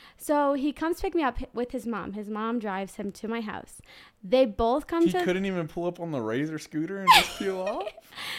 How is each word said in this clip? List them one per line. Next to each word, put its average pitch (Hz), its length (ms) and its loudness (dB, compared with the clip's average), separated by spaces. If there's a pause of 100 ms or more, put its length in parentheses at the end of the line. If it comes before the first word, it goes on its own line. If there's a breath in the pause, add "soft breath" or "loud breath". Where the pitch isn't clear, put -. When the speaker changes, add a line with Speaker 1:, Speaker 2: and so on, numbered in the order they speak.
(160 soft breath)
Speaker 1:
So 294 380 2
he 285 180 0
comes 330 300 -2
pick 370 120 -2
me 339 80 2
up 262 200 0
h-, - 120 -8
with 247 180 -4
his 226 140 -6
mom. 202 280 -4
His 208 160 -8
mom 226 300 -2
drives 196 360 -4
him 196 160 -6
to - 160 -10
my 233 140 -4
house. - 400 -12 (420 loud breath)
They 247 220 6
both 233 420 0
come 339 200 2
Speaker 2:
He 185 40 4
Speaker 1:
to 359 140 2
Speaker 2:
couldn't 190 200 2
even 180 220 -2
pull 175 180 -4
up 175 140 -2
on 170 120 -6
the 135 100 -2
Razor 139 380 -2
scooter 165 400 -4
and - 140 6
just - 240 4
peel 190 220 -2
Speaker 1:
<laughs> 185 80 -4
Speaker 2:
off? 359 220 -4 (500 loud breath)